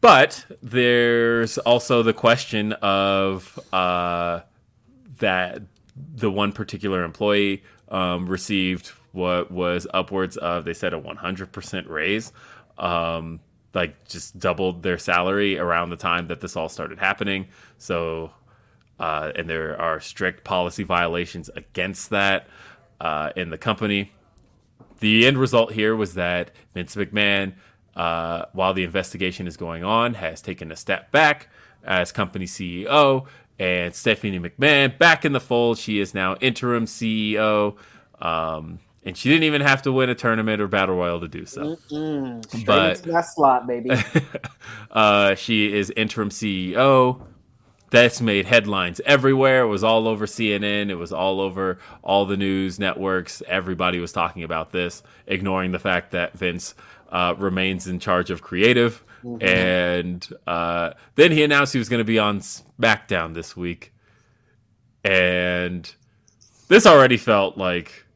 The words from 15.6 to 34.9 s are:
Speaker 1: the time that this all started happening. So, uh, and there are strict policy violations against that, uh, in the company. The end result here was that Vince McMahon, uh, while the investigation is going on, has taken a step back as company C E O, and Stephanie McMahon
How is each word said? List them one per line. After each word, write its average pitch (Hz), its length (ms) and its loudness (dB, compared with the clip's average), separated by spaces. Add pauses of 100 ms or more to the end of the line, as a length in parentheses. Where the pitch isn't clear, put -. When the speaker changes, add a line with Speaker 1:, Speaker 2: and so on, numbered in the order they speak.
Speaker 1:
the 85 40 -10
time 87 320 -4
that 85 140 -10
this 90 140 -10
all 82 140 -6
started - 300 -12
happening. 98 480 -2 (300)
So, 80 540 -6 (680)
uh, 78 360 -4
and 82 140 -6
there 80 300 -6
are 80 200 -2
strict - 440 -6
policy 90 400 -4
violations 87 720 -2
against - 540 -8
that, 98 380 0 (520)
uh, 76 360 -4
in 90 160 -6
the 78 60 -10
company. 104 540 -4 (880)
The 110 280 4
end 135 100 4
result 120 360 2
here 107 220 0
was 101 200 -4
that 87 360 -4 (220)
Vince 90 220 -10
McMahon, 101 580 -2 (420)
uh, 82 580 -4
while 92 200 0
the 92 100 -2
investigation 90 640 -6
is 82 100 -12
going 85 260 -10
on, 117 320 0
has 82 260 -8
taken 87 300 -12
a 80 40 -14
step - 360 -6
back 147 380 2 (340)
as 92 280 -2
company 92 340 -6
C 90 380 -10
E 107 60 -8
O, 135 380 4 (320)
and 90 340 -2
Stephanie 101 460 -2
McMahon 139 580 2